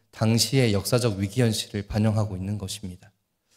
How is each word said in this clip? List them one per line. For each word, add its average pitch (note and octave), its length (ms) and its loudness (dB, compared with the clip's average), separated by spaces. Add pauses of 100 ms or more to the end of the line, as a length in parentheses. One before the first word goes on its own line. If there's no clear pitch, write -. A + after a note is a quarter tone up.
(120)
당시의 A2+ 600 2
역사적 G#2+ 440 0
위기 G2+ 240 -2
현실을 G#2+ 460 -2
반영하고 G#2+ 480 0
있는 F#2+ 220 -6
것입니다. F#2+ 540 -12 (460)